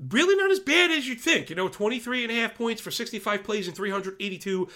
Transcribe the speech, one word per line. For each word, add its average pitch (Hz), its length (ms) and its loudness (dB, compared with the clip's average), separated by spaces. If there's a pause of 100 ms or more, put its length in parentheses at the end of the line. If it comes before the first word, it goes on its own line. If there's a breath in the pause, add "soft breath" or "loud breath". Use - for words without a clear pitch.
really 349 260 6
not 392 160 4
as 381 80 4
bad 339 320 4
as 285 160 -2
you'd 240 140 -6
think. - 280 2
You 147 60 -6
know, 185 120 0
twenty-three 240 560 -2
and 226 80 -4
a 233 40 -2
half 233 200 -2
points 226 260 -2
for 175 100 -10
sixty-five 208 520 -4
plays 208 240 -4
and 156 80 -8
three 196 160 -4
hundred 190 280 -4
eighty-two 190 560 -4